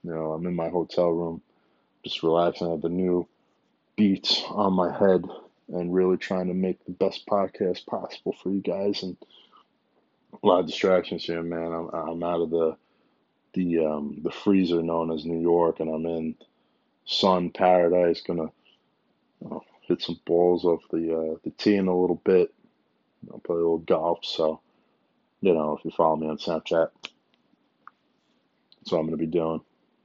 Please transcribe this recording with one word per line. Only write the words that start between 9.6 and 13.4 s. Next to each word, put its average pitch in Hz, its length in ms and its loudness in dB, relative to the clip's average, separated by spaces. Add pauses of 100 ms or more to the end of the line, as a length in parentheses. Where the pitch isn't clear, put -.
a - 20 -14
lot 92 140 6
of 90 80 0
distractions 90 580 0
here, 85 180 -6
man. 85 300 -6
I'm, 82 220 -6
I'm 82 300 -6
out 85 160 0
of 82 100 -2
the, 82 260 2 (760)